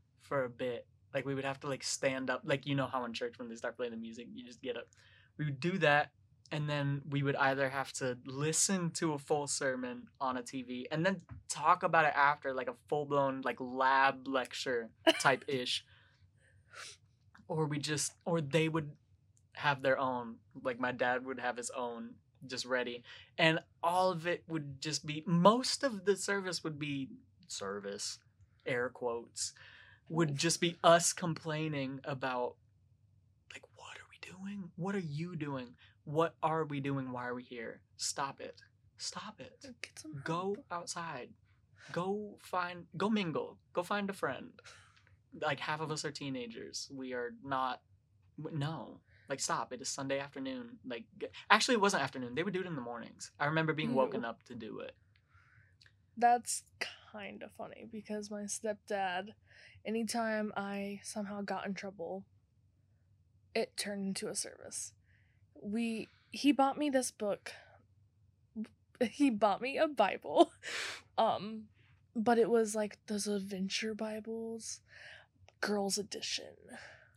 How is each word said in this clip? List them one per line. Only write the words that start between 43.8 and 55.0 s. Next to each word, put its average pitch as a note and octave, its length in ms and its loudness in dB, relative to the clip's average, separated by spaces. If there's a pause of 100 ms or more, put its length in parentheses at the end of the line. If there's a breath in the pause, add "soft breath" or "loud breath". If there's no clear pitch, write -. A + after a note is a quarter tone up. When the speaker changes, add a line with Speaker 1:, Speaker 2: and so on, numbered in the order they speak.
Speaker 1:
find G3+ 260 -2
a G3+ 40 -4
friend." D3 400 -4 (800 loud breath)
Like, D3 280 -2
half D3+ 200 -2
of D#3 120 -2
us D3+ 140 -4
are D3 60 -4
teenagers. B2+ 800 -8
We C3 220 -8
are A#2+ 300 -4
not, C3 400 -2 (580)
w-, D#3 160 -6
no. C#3 440 -6 (280 soft breath)
Like, C#3 100 -4
stop. D3 320 -2
It B2 80 -6
is C3 100 -8
Sunday C#3 280 -2
afternoon. C#3 680 -8
Like, A#2+ 220 -8 (140)
g-, - 80 -6 (240 loud breath)
actually, A3+ 240 6
it A#3 60 4
wasn't G3 200 6
afternoon. B2+ 320 -4
They D#3 80 0
would F#3+ 140 -2
do F#3 60 0
it F#3 40 -4
in F3 80 -4
the C3+ 80 -4
mornings. A#2 580 -10
I D3 60 2
remember D#3 280 4
being C#3+ 200 0
woken C3 280 4
Speaker 2:
Ew. A#2+ 60 -4
Speaker 1:
up A2+ 180 -8
to A#2+ 100 -14
do A2 240 -8
it. - 160 -10 (1200 soft breath)